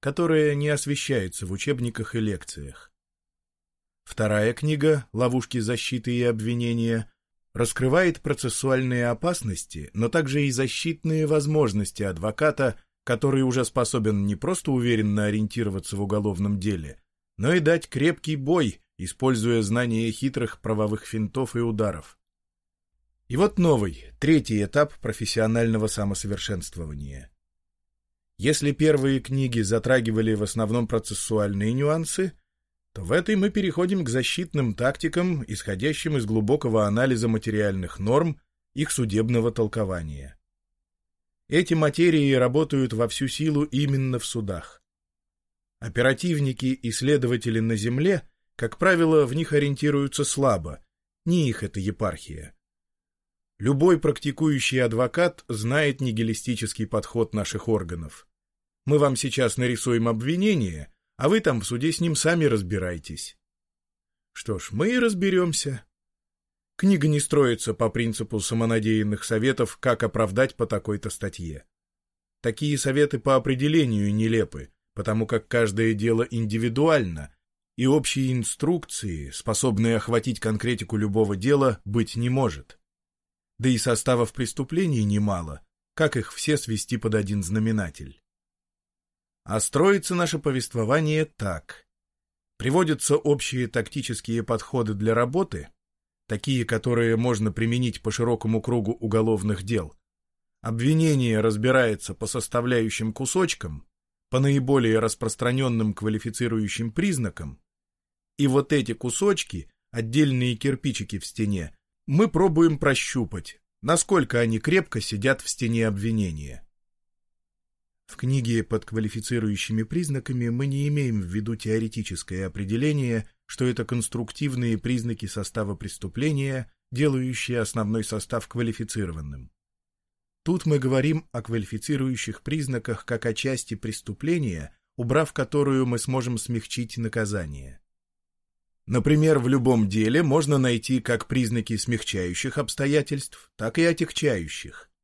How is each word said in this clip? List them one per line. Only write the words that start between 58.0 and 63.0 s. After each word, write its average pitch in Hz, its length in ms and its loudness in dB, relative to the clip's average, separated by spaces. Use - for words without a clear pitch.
Мы 147 120 4
вам 139 180 4
сейчас 123 400 0
нарисуем 120 520 0
обвинение, 117 840 0
а 131 120 2
вы 214 120 4
там 131 200 2
в 98 60 -8
суде 127 260 -2
с - 80 -4
ним 170 140 0
сами 160 320 2
разбирайтесь. 92 880 -2